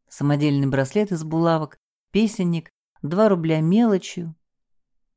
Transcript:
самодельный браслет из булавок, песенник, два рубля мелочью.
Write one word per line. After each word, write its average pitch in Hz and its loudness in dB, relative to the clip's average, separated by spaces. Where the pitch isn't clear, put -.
самодельный 143 0
браслет 135 -2
из 156 -6
булавок, 160 -2
песенник, 185 0
два 190 2
рубля 160 0
мелочью. 185 0